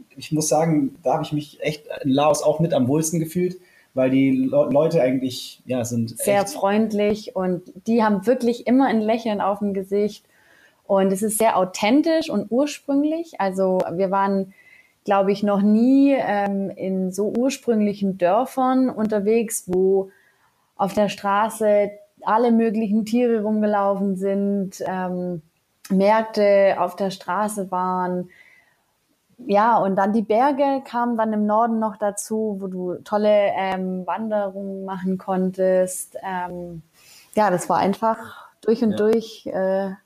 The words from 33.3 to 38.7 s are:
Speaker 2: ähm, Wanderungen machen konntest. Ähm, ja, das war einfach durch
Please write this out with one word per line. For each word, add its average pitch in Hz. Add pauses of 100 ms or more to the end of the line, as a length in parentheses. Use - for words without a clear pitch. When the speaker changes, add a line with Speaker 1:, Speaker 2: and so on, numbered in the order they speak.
Speaker 2:
ähm, 185
Wanderungen 196
machen 190
konntest. 185
Ähm, 175 (540)
ja, 208
das 180
war 170
einfach 220 (120)
durch 226